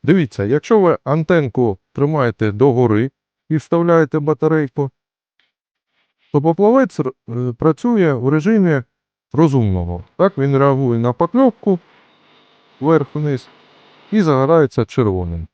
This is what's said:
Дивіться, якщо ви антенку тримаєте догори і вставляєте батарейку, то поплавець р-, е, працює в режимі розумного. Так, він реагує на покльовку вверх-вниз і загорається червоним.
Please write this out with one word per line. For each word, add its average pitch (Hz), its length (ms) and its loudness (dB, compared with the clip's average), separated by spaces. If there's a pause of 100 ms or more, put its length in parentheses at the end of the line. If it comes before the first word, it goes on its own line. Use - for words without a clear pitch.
Дивіться, 143 420 0
якщо 151 360 0
ви 170 240 2
антенку 135 720 -2 (140)
тримаєте 127 600 -2
догори 120 580 2 (380)
і 156 80 -2
вставляєте 165 640 0
батарейку, 151 720 -2 (1400)
то 143 100 0
поплавець 202 580 2
р-, 131 120 -4 (160)
е, 123 240 -6
працює 165 600 0
в 123 160 -2
режимі 156 540 2 (500)
розумного. 101 720 0 (120)
Так, 190 220 0
він 139 200 0
реагує 135 420 0
на 120 120 0
покльовку 202 680 0 (1000)
вверх-вниз 147 680 -2 (640)
і 214 100 2
загорається 139 600 2
червоним. 92 680 -4